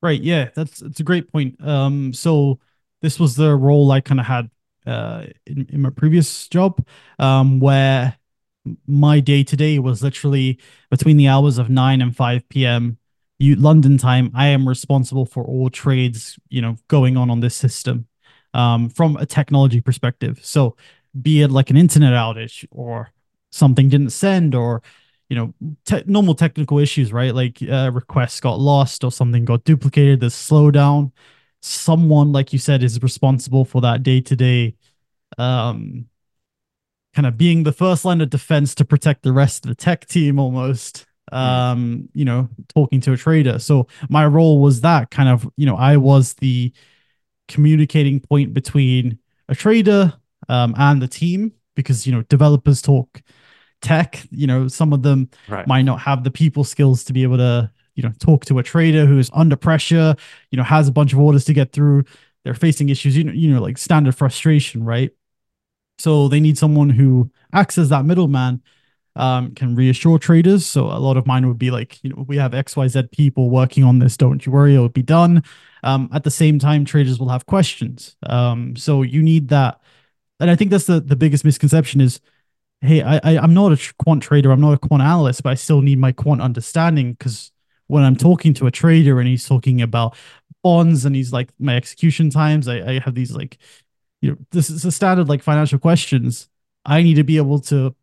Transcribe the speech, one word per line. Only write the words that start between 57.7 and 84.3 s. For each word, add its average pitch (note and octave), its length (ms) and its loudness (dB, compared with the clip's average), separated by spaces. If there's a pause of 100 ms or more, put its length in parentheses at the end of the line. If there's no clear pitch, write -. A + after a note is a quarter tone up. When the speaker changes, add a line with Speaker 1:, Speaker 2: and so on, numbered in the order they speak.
Speaker 1:
you C#3 80 -8
know, A#2 160 -4
talk - 280 2
to C3 120 0
a A#2+ 60 -2
trader D#3 420 2
who C#3 100 4
is B2+ 160 0
under D#3 220 2
pressure, D#3+ 640 0 (340)
you B2+ 60 -6
know, B2+ 80 -2
has D3+ 240 2
a C3+ 40 -2
bunch C#3+ 200 0
of C#3 80 2
orders D3 240 4
to D#3 100 0
get C3+ 160 -2
through, C#3+ 340 0 (400)
they're B2 100 -6
facing D3 340 0
issues, C#3 280 -2
you D#3+ 60 0
know, D#3 100 -4
you D#3 200 0
know, B2 100 0
like, B2 160 -8
standard D3 380 0
frustration, C#3+ 640 -2
right? A#2 300 -4 (840)
So D3+ 280 2
they C#3+ 140 2
need D3+ 180 2
someone D3 320 2
who B2+ 400 2 (220)
acts F#3+ 260 0
as D#3+ 120 2
that C#3 140 0
middleman, C#3 580 0 (540)
um, B2+ 380 -4
can B2 200 -4
reassure C3 440 2
traders. E3 460 4
So - 220 -4
a - 120 -8
lot C3+ 180 0
of B2 100 -2
mine B2+ 220 2
would A#2+ 100 -4
be B2+ 140 -4
like, A#2+ 320 -10
you C3+ 60 -8
know, C3+ 180 -12
"We C#3+ 80 -6
have C3 180 -4
X C3 220 -6
Y C3+ 100 -2
Z B2+ 240 -2
people C3 400 0
working C3 320 2
on B2+ 160 6
this. B2 180 2
Don't C3 300 0
you C3 60 -6
worry, C#3+ 220 6
it'll A#2+ 140 2
be B2+ 140 -4
done." E3+ 400 4 (400)
Um, C3 300 -2
at D3 100 -6
the D3 80 -2
same D3+ 300 2
time, D3 240 2
traders C3+ 340 0
will B2+ 100 -6
have B2+ 160 -6
questions. - 800 -4
Um, A#2+ 540 -4
so C#3 260 -2
you C3 180 -2
need D#3+ 280 2
that. C3+ 320 0 (580)
And E3+ 100 0
I F3 60 4
think G3 160 0
that's F#3+ 160 0
the, E3+ 140 2
the C#3 160 -2
biggest D3 280 0
misconception D3 560 2
is, B2+ 200 0 (640)
"Hey, D3+ 200 4
I, C#3 140 0
I, D#3+ 220 2
I'm E3 140 4
not F#3+ 200 4
a D3 40 4
tr-, - 220 -8
quant D#3 240 2
trader. C3+ 300 2